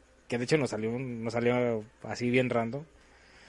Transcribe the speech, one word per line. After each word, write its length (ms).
que 120
de 60
hecho 120
nos 140
salió, 280
nos 360
salió 500
así 260
bien 180
random, 340